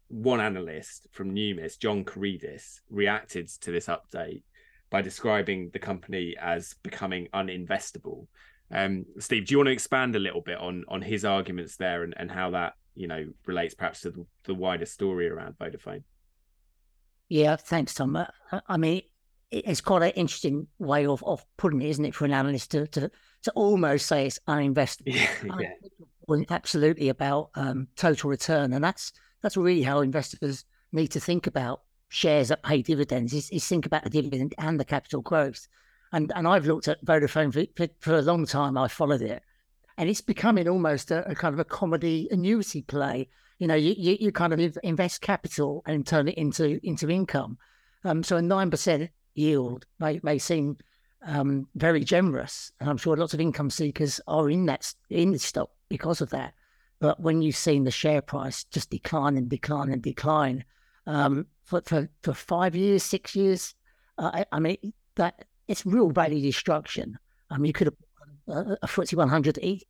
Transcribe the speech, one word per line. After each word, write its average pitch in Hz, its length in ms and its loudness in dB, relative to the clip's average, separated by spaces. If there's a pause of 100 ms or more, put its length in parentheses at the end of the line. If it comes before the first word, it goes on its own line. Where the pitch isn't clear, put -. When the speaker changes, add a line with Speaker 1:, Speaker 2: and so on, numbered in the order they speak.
Speaker 1:
one 117 320 0
analyst 90 680 -8
from 95 240 -8
Numis, 98 420 -4
John 104 280 -2
Karidis, 95 720 -8 (100)
reacted 101 600 -2
to - 240 -12
this 85 160 -4
update 82 540 -8 (460)
by 98 140 -2
describing 92 680 -2
the - 80 -8
company 92 600 -6
as 85 340 -4 (100)
becoming 92 500 -6
uninvestable. 92 920 -6 (420)
Um, 95 340 -2 (140)
Steve, 107 280 -2
do 135 60 0
you 139 60 6
want 139 80 6
to 131 60 4
expand 127 420 0
a 104 60 0
little 87 220 -4
bit 82 160 -8
on, 90 280 -8
on 95 160 -6
his 104 220 -4
arguments 90 520 -2
there 87 280 -2
and, 85 120 -10
and 87 140 -10
how 90 200 -4
that, 87 240 -4 (200)
you 92 140 -10
know, 80 180 -8 (200)
relates 87 280 -4
perhaps - 280 -8
to 87 100 -8
the, 87 140 -14 (180)
the 95 100 -6
wider 90 320 -2
story 90 420 -2
around 80 300 -10
Vodafone? - 460 -10 (1200)
Speaker 2:
Yeah, 151 280 4
thanks, 156 380 -2
Tom. 139 200 -2
Uh, 170 120 -2 (260)
I, 196 160 -6
I 185 80 -2
mean, 160 260 2 (480)
it, 226 160 -6
it's 185 140 -2
quite 180 220 4
an 170 80 4
interesting 151 580 -2 (100)
way 147 280 2
of, 139 180 0
of - 200 -2 (120)
putting 147 260 0
it, 151 60 -2
isn't 151 160 0
it, 143 100 -4
for 147 120 -2
an 143 60 2
analyst 135 380 0
to, 151 180 0
to, - 220 -2 (320)
to 226 140 -2
almost 185 500 4
say 143 200 2
it's 127 200 -4
uninvestable. 139 680 0
Speaker 1:
<laughs> - 0 -
Yeah, - 140 2 (300)
yeah. 90 120 -6 (580)
Speaker 2:
Uninvestable, 151 220 2
absolutely 156 580 2
about, 139 480 0
um, 135 400 -4
total 151 340 2
return. 139 420 0
And 139 120 0
that's, - 280 -2 (300)
that's 208 140 0
really 180 260 4
how 139 180 2
investors 139 640 -2 (260)
need 160 180 0
to 147 120 -4
think 175 260 0
about 131 360 -4 (260)
shares 147 400 4
that - 160 0
pay 143 180 2
dividends, 131 500 0
is, 147 180 -4
is 170 140 -2
think 170 220 0
about 151 160 0
the - 80 -4
dividend 135 480 -2
and 156 220 0
the 131 40 -2
capital 143 360 -4
growth. 139 480 -2 (440)
And, 156 220 0
and 170 140 0
I've 175 180 4
looked 151 220 2
at - 160 -2
Vodafone 151 480 4
for, 156 120 2 (120)
for, 170 240 -2
for 160 180 4
a 143 40 4
long 165 240 4
time. 143 320 0
I 131 100 2
followed 143 320 0
it. 113 220 -6 (560)
And 170 100 0
it's 202 140 -2
becoming 202 460 2
almost 165 440 2
a, 175 180 -2
a 151 40 -4
kind 160 180 -2
of 147 80 -2
a 156 40 2
comedy 165 680 0
annuity 190 500 0
play. 139 460 -2 (300)
You 175 100 0
know, 160 60 4
you, 156 220 4
you, 185 220 4
you 214 140 2
kind 175 200 2
of 165 60 2
inv-, 165 240 2
invest 175 380 0
capital 151 680 -2
and 151 180 0
turn 151 220 4
it - 100 -2
into, 151 460 0
into 151 280 -2
income. 147 480 0 (460)
Um, 160 200 2
so 175 140 2
a 170 40 2
nine 190 280 2
percent 160 400 2 (240)
yield 139 500 2 (160)
may, 156 240 0
may 147 140 2
seem, 147 400 0 (460)
um, 139 500 0
very 160 280 2
generous. 147 800 0
And 139 80 -2
I'm 143 80 0
sure 156 200 2
lots 160 180 0
of 156 60 -2
income 147 300 0
seekers 147 560 -2
are 156 240 2
in 180 160 2
that 139 140 0
s-, - 160 -10 (140)
in 180 220 4
the 143 60 0
stock - 320 -4 (180)
because - 320 -2
of 151 100 -2
that. 131 240 -6 (440)
But 151 220 2
when 160 220 2
you've 156 140 0
seen 143 280 4
the 127 60 2
share 151 320 2
price 135 420 -6
just - 240 -6
decline 143 480 0
and 123 140 -2
decline 143 420 -2
and 127 80 -2
decline, 135 640 0 (420)
um, 143 400 2 (180)
for, 175 200 -2
for, 156 240 0 (140)
for 151 100 0
five 175 420 0
years, 190 280 4
six - 340 -4
years, 190 380 2 (420)
uh, - 160 -2
I, 170 200 -2
I 151 80 -2
mean, 190 340 -2 (220)
that - 280 0 (240)
it's - 160 -4
real 196 260 6
value 151 300 2
destruction. 139 800 -2 (320)
Um, 147 160 2
you 151 80 2
could 160 140 2
have - 680 -10
a, 196 260 -2
a - 40 -6
footsie - 280 -2
one 160 140 4
hundred 156 300 2
E-, 185 320 -4